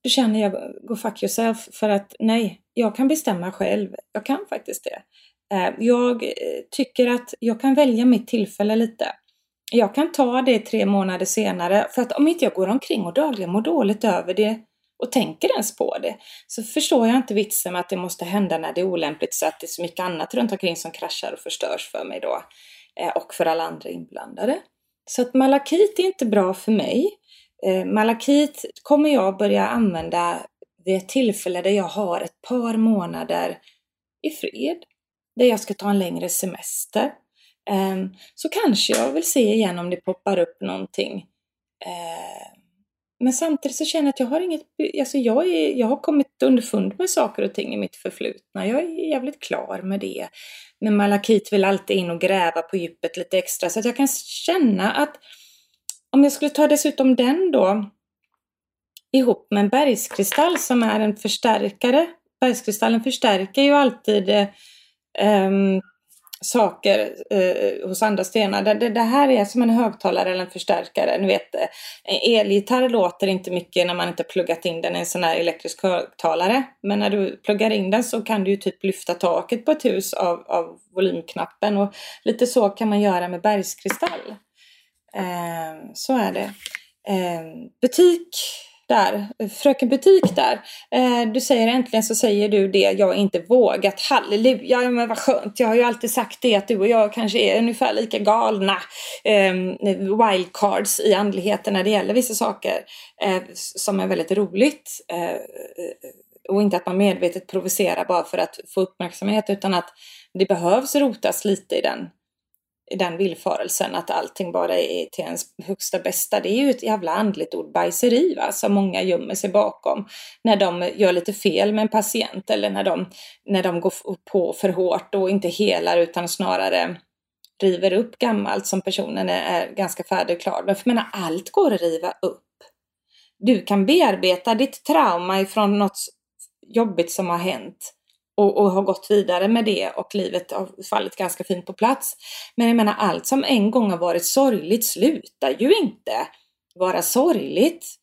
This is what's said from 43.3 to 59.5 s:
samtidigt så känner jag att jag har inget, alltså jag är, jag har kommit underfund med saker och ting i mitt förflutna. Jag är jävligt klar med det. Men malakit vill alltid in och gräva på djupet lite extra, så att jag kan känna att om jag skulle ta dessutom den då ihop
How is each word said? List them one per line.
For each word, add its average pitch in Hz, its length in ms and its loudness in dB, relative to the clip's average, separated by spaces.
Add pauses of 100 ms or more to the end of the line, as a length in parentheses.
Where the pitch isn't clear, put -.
samtidigt 285 440 -2
så 320 80 -4
känner 302 220 0
jag 277 60 2
att - 80 -10
jag 254 60 2
har 285 140 -2
inget, 339 220 -4 (360)
alltså 277 200 -2
jag 247 280 2
är, 320 300 0
jag 240 100 2
har 247 100 0
kommit 285 480 0
underfund 220 540 2
med 359 120 -2
saker 208 320 0
och 202 120 -4
ting - 200 -6
i - 20 -6
mitt 190 200 -6
förflutna. - 680 -8
Jag 240 160 0
är 330 280 -6
jävligt 277 320 -4
klar - 400 -6
med 196 180 -4
det. - 280 -8 (520)
Men 208 160 2
malakit 202 560 2
vill 196 120 4
alltid 196 320 0
in 180 140 -2
och 170 100 -6
gräva 175 420 0
på - 140 -6
djupet 170 400 -6
lite 180 220 -2
extra, 180 320 -4
så 220 80 -4
att 214 60 -4
jag 240 120 0
kan 277 120 2 (160)
känna 226 680 0
att 294 220 -2 (960)
om 277 120 6
jag 285 100 6
skulle 294 180 -2
ta 294 180 4
dessutom 294 480 4
den 294 360 2
då 202 380 2 (1200)
ihop 247 380 2